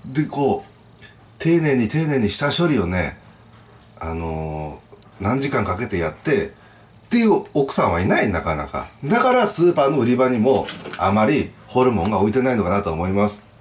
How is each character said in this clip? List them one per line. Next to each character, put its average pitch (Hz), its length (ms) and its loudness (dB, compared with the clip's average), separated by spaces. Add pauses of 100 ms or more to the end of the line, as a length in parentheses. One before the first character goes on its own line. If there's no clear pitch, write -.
で、 143 160 -2
で、 - 40 -4
こ 135 400 -2
う、 - 360 -20 (340)
丁 165 240 2
寧 147 140 2
に 120 120 2
丁 156 200 -2
寧 147 100 0
に 107 120 2
下 143 200 0
処 170 180 2
理 139 120 2
を 92 80 0
ね、 87 320 -4 (800)
あ 82 120 -8
の 78 720 -8 (400)
ー、 - 20 -6
何 117 160 -2
時 139 120 -4
間 113 140 -2
か 90 120 -4
け 113 80 -6
て 98 140 -4
や 80 100 -2
っ 78 60 -10
て、 - 320 0
っ - 40 -20 (600)
て 240 60 4
い 226 100 2
う - 260 2
奥 139 220 0
さ - 140 2
ん - 20 0
は 85 100 0
い 98 60 0
な - 160 2
い、 107 80 0
な 82 100 -2
か 80 140 -4
な - 100 -6
か。 - 220 -10 (180)
だ 196 140 2
か 247 140 4
ら 240 120 2
ス 170 200 2
ー 175 100 4
パ 147 80 2
ー 139 60 2
の 156 100 0
売 117 80 0
り 123 80 2
場 127 140 4
に 123 100 0
も 131 260 2 (320)
あ 92 140 0
ま 107 160 4
り 101 240 0 (160)
ホ 127 160 2
ル 123 80 4
モ 95 160 0
ン - 20 -2
が 107 80 0
置 104 140 2
い - 20 0
て 127 80 2
な 127 120 0
い 120 40 0
の 101 60 2
か 90 80 -2
な 101 100 0
と 82 100 -4
思 85 160 -4
い 95 60 -2
ま 101 160 2
す。 - 160 -8 (160)